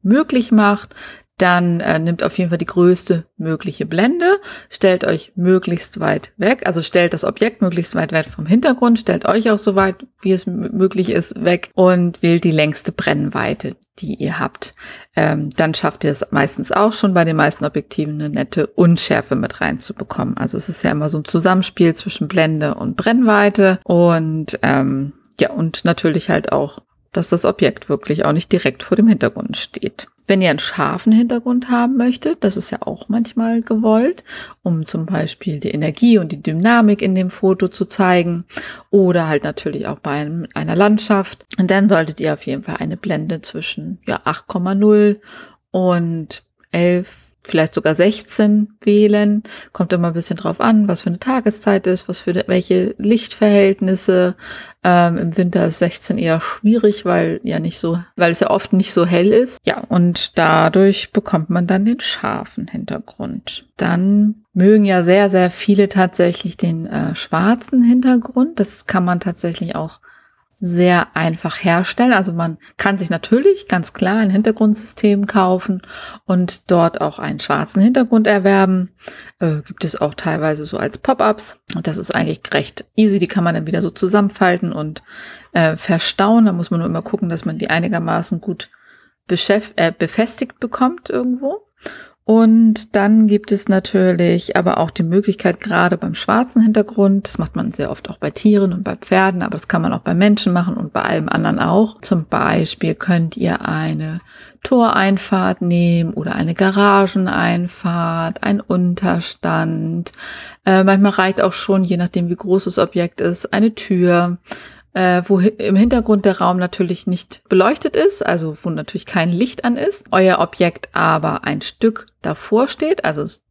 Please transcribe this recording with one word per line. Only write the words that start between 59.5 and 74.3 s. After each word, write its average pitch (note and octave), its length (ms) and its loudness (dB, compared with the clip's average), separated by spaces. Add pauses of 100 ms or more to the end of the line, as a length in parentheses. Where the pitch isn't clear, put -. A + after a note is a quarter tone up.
Ja, - 140 -2
und - 580 0
dadurch E3 760 2
bekommt E3 360 -2
man F3 200 -2
dann F#3+ 160 0
den B3 160 0
scharfen - 680 -6
Hintergrund. - 1120 -12
Dann G3 680 0 (100)
mögen G3+ 320 6
ja F#3 200 2
sehr, G3 260 4
sehr F3+ 200 2
viele G3 380 2
tatsächlich F3+ 680 0
den, E3 300 -4
äh, D#3+ 280 -4
schwarzen A3 640 0
Hintergrund. B3+ 800 2
Das - 280 -4
kann F3+ 180 0
man F3+ 160 0
tatsächlich E3+ 560 -6
auch D#3+ 240 -10 (580)
sehr F3 560 2
einfach D#3+ 480 -4
herstellen. F#3 520 2
Also F#3+ 180 0
man E3 240 -4 (220)
kann G3 180 -2
sich F#3 140 -6
natürlich C4+ 580 2
ganz F3 240 -4
klar G3 280 0
ein G3+ 100 2